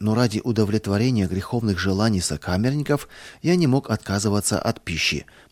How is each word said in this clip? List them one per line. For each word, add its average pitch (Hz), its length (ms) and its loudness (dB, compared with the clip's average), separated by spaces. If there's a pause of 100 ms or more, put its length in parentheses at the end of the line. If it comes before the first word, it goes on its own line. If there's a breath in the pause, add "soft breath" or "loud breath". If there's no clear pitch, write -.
но 107 160 2
ради 110 260 2
удовлетворения 107 840 2
греховных 98 500 -2
желаний 98 420 2
сокамерников 127 840 -2 (360 loud breath)
я 170 120 2
не 175 140 4
мог 131 220 2
отказываться 104 680 0
от - 220 -2
пищи. - 460 -4 (260 loud breath)